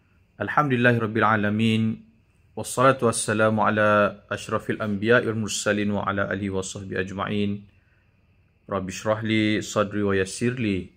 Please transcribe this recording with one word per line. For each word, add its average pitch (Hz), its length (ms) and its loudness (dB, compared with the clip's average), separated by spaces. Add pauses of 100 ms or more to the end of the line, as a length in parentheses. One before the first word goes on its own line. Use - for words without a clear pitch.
(420)
Alhamdulillahirabbil 120 800 2
alamin. 110 800 0 (560)
Wassalatu 127 480 2
wassalamu 110 560 2
ala 104 640 4
asyrafil 107 560 -6
anbiya'i 110 480 2
wal 110 160 -4
mursalin 104 480 0
wa 98 160 -2
ala 98 240 -2
alihi 98 160 -4
wa 95 160 -4
sahbihi 101 400 -8
ajma'in. 101 560 -4 (1040)
Rabbi 95 240 -4
shrah 107 320 -2
li 107 400 0
sadri 104 400 -2
wa 98 160 2
yassir 117 400 -2
li 98 400 -2